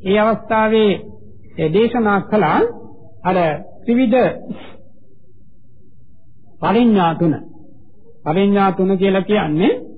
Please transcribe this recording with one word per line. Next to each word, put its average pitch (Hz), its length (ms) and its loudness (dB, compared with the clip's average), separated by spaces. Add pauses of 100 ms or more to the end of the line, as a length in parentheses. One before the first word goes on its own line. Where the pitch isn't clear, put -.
ඒ 190 180 2
අවස්ථාවේ 220 720 2 (600)
ඒ 160 160 0
දේශනා 214 520 2
කළා 202 380 2 (600)
අර 185 180 0 (400)
ත්‍රිවිධ 240 440 4 (2250)
පරිඥා 196 560 4
තුන. 165 200 2 (880)
පරිඥා 196 500 2
තුන 190 220 0
කියලා 190 300 2
කියන්නේ 202 560 2 (180)